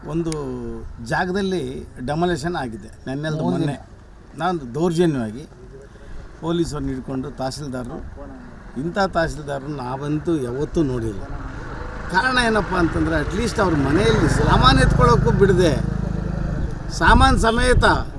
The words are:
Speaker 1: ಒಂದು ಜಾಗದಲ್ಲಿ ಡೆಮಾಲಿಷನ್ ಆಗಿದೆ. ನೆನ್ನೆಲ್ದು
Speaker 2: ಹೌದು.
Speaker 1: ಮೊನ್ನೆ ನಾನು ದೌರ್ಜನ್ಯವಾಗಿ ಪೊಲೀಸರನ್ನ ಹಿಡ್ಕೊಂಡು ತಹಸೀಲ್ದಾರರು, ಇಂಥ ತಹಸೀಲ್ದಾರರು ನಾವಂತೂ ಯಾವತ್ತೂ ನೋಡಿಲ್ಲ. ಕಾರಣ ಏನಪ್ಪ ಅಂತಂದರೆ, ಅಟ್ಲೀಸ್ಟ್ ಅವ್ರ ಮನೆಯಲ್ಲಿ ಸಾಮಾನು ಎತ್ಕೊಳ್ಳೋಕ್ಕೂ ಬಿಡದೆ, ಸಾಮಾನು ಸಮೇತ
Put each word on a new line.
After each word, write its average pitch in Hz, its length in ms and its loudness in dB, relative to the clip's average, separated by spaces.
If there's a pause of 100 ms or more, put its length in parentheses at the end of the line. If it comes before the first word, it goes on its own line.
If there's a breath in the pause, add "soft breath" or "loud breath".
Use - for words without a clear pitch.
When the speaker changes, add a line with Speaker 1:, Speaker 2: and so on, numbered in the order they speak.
Speaker 1:
ಒಂದು 160 260 -2 (720)
ಜಾಗದಲ್ಲಿ 175 800 -2 (200)
ಡೆಮಾಲಿಷನ್ 170 480 0
ಆಗಿದೆ. 113 320 -8 (200)
ನೆನ್ನೆಲ್ದು 151 360 -4
Speaker 2:
ಹೌದು. 127 140 0
Speaker 1:
ಮೊನ್ನೆ 143 300 -4 (500)
ನಾನು 156 380 -4
ದೌರ್ಜನ್ಯವಾಗಿ 151 720 0 (920)
ಪೊಲೀಸರನ್ನ 151 460 -2
ಹಿಡ್ಕೊಂಡು 131 440 -6
ತಹಸೀಲ್ದಾರರು, 131 680 -8 (840)
ಇಂಥ 170 180 -4
ತಹಸೀಲ್ದಾರರು 143 680 -2
ನಾವಂತೂ 147 680 -2
ಯಾವತ್ತೂ 143 480 -2
ನೋಡಿಲ್ಲ. 113 400 -2 (880)
ಕಾರಣ 254 340 2
ಏನಪ್ಪ 208 300 2
ಅಂತಂದರೆ, 165 400 2
ಅಟ್ಲೀಸ್ಟ್ 165 440 -2
ಅವ್ರ 180 160 4
ಮನೆಯಲ್ಲಿ 175 540 4
ಸಾಮಾನು 262 500 6
ಎತ್ಕೊಳ್ಳೋಕ್ಕೂ 247 520 6
ಬಿಡದೆ, 185 500 4 (1120)
ಸಾಮಾನು 240 460 6
ಸಮೇತ 233 460 4 (360)